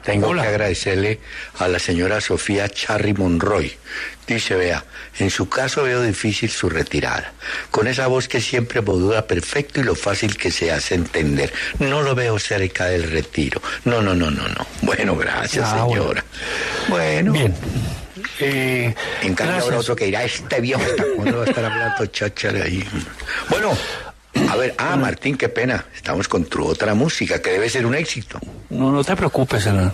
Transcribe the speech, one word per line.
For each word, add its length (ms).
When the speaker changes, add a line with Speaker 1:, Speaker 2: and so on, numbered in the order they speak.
Speaker 1:
tengo 240
Speaker 2:
Hola. 140
Speaker 1:
que 60
agradecerle 720
a 100
la 100
señora 420
Sofía 480
Charry 440
Monroy. 600
Dice, 280
vea, 300
"En 120
su 180
caso 360
veo 180
difícil 460
su 200
retirada. 640
Con 160
esa 200
voz 220
que 120
siempre 400
modula 460
perfecto 540
y 40
lo 100
fácil 420
que 140
se 220
hace 220
entender. 580
No 240
lo 120
veo 240
cerca 480
del 240
retiro. 500
No, 180
no, 120
no, 160
no, 180
no". 180
Bueno, 340
gracias, 520
Speaker 2:
Ah, 160
bueno. 180
Speaker 1:
señora. 220
Bueno. 440
Speaker 2:
Bien. 220
Eh, 540
Speaker 1:
En 120
cambio, 220
habrá 100
Speaker 2:
gracias. 160
Speaker 1:
otro 140
que 100
dirá, 180
"Este 360
viejo, 220
¿hasta 220
cuándo 220
va 60
a 40
estar 160
hablando 420
cháchara 580
ahí?". 200
Bueno, 280
a 60
ver, 200
ah, 200
Martín, 400
qué 120
pena. 460
Estamos 320
con 200
tu 200
otra 280
música, 460
que 100
debe 200
ser 160
un 80
éxito. 460
Speaker 2:
No, 200
no 140
te 120
preocupes, 480
Hernán. 300